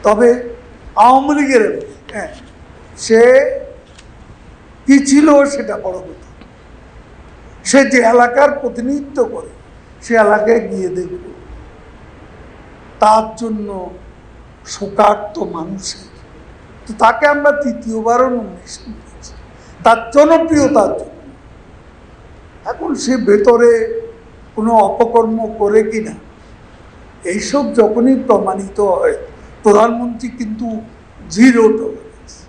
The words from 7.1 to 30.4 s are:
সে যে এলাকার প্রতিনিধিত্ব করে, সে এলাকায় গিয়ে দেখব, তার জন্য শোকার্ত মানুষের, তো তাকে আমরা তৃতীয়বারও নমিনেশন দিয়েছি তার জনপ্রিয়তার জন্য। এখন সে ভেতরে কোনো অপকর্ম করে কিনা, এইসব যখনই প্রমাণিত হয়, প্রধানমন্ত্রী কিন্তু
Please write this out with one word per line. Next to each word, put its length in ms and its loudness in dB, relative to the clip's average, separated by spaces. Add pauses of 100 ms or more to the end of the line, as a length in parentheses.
সে 100 4 (120)
যে 80 2 (140)
এলাকার 360 4 (120)
প্রতিনিধিত্ব 560 -8 (160)
করে, 180 -14 (520)
সে 100 -4 (120)
এলাকায় 440 2
গিয়ে 280 -6
দেখব, 260 -10 (1800)
তার 240 4 (160)
জন্য 280 -8 (1040)
শোকার্ত 640 -2 (200)
মানুষের, 500 -14 (800)
তো 60 -16 (120)
তাকে 300 2
আমরা 180 0 (120)
তৃতীয়বারও 640 -2 (100)
নমিনেশন 480 -14 (140)
দিয়েছি 320 -20 (520)
তার 160 4 (160)
জনপ্রিয়তার 840 2
জন্য। 200 -16 (1500)
এখন 180 -8 (140)
সে 100 -2 (140)
ভেতরে 420 4 (840)
কোনো 160 -2 (160)
অপকর্ম 500 0 (240)
করে 200 2 (100)
কিনা, 240 -8 (1160)
এইসব 320 -4 (160)
যখনই 360 2 (120)
প্রমাণিত 500 -2 (180)
হয়, 220 -2 (460)
প্রধানমন্ত্রী 640 0 (120)
কিন্তু 280 -8 (680)